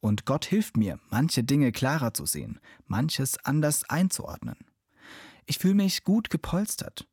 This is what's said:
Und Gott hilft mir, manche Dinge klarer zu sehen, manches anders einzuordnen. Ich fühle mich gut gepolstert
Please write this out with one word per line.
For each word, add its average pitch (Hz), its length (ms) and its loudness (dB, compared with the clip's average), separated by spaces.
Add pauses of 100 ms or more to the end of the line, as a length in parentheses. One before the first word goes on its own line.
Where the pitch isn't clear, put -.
Und 107 260 0
Gott 143 180 0
hilft - 320 0
mir, 98 240 0 (100)
manche 156 320 2
Dinge 135 300 4
klarer 135 420 0
zu - 120 -6
sehen, 62 340 -6 (260)
manches 131 580 -2
anders 151 460 0
einzuordnen. - 680 -2 (880)
Ich - 120 -4
fühle 190 160 4
mich 196 300 2
gut 220 260 2
gepolstert - 840 -4